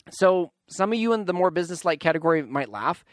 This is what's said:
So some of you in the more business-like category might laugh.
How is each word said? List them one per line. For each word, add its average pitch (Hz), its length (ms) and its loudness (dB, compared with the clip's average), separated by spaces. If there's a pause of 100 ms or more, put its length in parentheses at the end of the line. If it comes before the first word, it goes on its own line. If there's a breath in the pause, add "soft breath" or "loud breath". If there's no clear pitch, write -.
(100)
So 185 420 2 (160)
some 196 240 -2
of 233 60 0
you 226 160 2
in 214 100 -2
the 180 80 -2
more 180 180 2
business-like 165 500 -2
category 160 420 2
might 131 260 -6
laugh. 107 440 -4